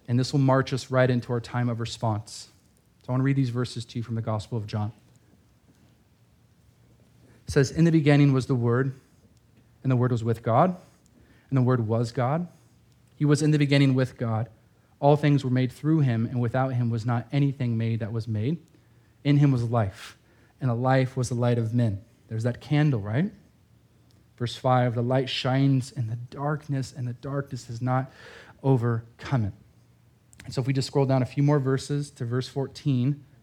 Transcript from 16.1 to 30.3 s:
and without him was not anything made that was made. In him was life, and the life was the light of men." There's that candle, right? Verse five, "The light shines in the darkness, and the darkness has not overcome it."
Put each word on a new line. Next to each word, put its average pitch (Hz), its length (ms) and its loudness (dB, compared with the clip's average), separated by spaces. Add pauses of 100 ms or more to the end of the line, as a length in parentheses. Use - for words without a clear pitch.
and 123 140 -4
without 131 340 -2
him 120 160 0
was 113 160 -4
not 120 240 -2
anything 131 480 0
made 113 220 -2
that 110 120 -6
was 113 140 -6
made. 113 320 -2 (640)
In 143 140 4
him 143 160 6
was 120 100 0
life, 113 540 -2 (440)
and 131 80 -2
the 117 60 0
life 127 420 0
was 127 120 -2
the 127 60 -6
light 120 240 0
of 113 140 -2
men." 113 280 0 (280)
There's 110 140 -6
that 120 180 -4
candle, 147 400 2
right? 120 320 -2 (1040)
Verse 120 200 -6
five, 123 380 2
"The 120 80 -2
light 127 260 0
shines 135 640 0
in 117 160 -6
the 117 80 -8
darkness, 143 800 -6
and 123 100 -6
the 123 80 -6
darkness 139 520 -8
has 117 140 -12
not 127 320 -2 (500)
overcome 120 840 0
it." 98 100 -4 (920)